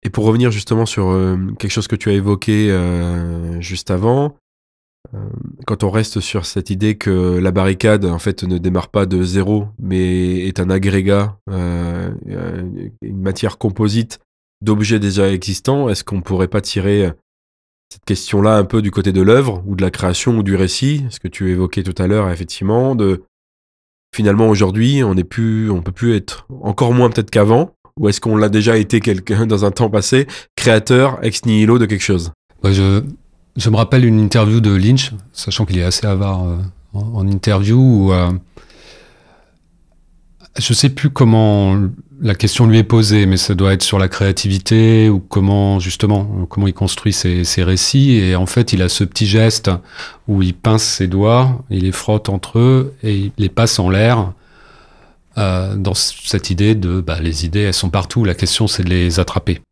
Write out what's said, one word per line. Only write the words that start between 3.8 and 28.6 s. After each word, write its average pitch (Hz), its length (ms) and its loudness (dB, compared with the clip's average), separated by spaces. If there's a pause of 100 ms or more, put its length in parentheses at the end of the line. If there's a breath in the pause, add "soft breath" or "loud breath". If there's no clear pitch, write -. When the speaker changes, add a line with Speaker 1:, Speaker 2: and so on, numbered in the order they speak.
Speaker 1:
avant, 123 460 0 (800)
euh, 104 40 -10 (480)
quand 104 180 -4
on 98 60 0
reste 107 300 -2
sur 90 260 -6
cette - 240 -8
idée 104 260 0
que 90 420 0
la 92 120 0
barricade, 98 540 2
en 85 140 -2
fait, 92 260 -4
ne 90 140 -2
démarre 90 300 -2
pas 101 180 0
de 92 160 0
zéro, 98 440 0 (120)
mais 92 680 -2
est 95 140 -4
un 90 100 -2
agrégat, 98 680 0 (140)
euh, 87 600 -4 (200)
euh, 90 320 -10 (400)
une 101 180 -10
matière 95 380 -4
composite 107 600 -2 (420)
d'objets 107 360 0
déjà 98 320 0
existants, 110 580 -2
est-ce 101 160 -4
qu'on 95 180 -6
pourrait 92 260 -2
pas 104 120 -2
tirer, 101 460 0
euh, 85 40 -2 (800)
cette - 120 -20
question-là 104 520 0
un 101 80 4
peu 110 180 -2
du 104 80 -4
côté 95 220 -2
de 92 100 2
l'œuvre 110 440 2
ou 98 80 -4
de 92 80 -2
la 92 80 0
création 95 480 -2
ou 107 40 0
du 98 120 0
récit, 131 560 0
ce - 80 -18
que 92 100 -10
tu 92 220 -4
évoquais 90 320 -2
tout 90 180 -6
à 92 60 0
l'heure, 101 240 0
effectivement, 101 640 -2
de, 98 300 0 (920)
finalement, 107 340 2
aujourd'hui, 110 540 2
on 101 120 0
n'est 92 100 0
plus, 110 460 -2
on 90 120 -2
peut 92 100 -8
plus 120 220 0
être, - 320 -6 (160)
encore 117 300 0
moins 123 180 4
peut-être 110 200 -2
qu'avant, 113 440 2 (240)
ou 107 100 0
est-ce 101 120 0
qu'on 110 160 0
l'a 107 120 2
déjà 107 300 2